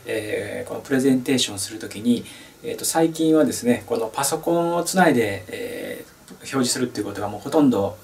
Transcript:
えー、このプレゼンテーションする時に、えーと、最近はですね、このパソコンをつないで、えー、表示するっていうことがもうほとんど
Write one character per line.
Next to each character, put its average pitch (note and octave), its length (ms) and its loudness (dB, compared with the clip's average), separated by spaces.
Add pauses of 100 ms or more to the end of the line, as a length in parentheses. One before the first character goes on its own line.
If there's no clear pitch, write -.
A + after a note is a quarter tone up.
え G#2 600 -6
ー、 - 40 -12
こ - 60 -10
の - 60 -10
プ C#3 120 -6
レ C3 60 4
ゼ C3+ 140 4
ン B2+ 80 2
テ C3 140 0
ー - 20 4
シ A2+ 140 0
ョ G2+ 40 -8
ン G2 40 -8
す - 140 -8
る - 60 -10
時 - 220 -10
に、 A#2 220 2 (400)
え A2+ 100 -4
ー - 40 -8
と、 - 80 -6
最 E3 260 2
近 D#3+ 240 4
は D3+ 100 6
で B2 60 2
す - 140 -6
ね、 A#2+ 200 2
こ - 120 -2
の A3+ 100 -2
パ - 160 -4
ソ D#3+ 160 -2
コ E3 140 0
ン E3+ 220 2
を E3+ 80 0
つ E3 120 -4
な F3+ 140 6
い C#3+ 40 6
で、 G2+ 360 0
え - 580 -10
ー、 - 240 -20
表 - 180 -18
示 C3 220 2
す B2+ 80 -2
る B2+ 60 0
っ - 80 0
て - 60 -6
い G#2 40 -2
う - 20 -8
こ G2+ 80 -8
と G2+ 80 -8
が G#2 60 -4
も G#2 120 -8
う - 20 -16
ほ C3+ 80 -8
と D3+ 120 6
ん C#3 80 8
ど G2 340 0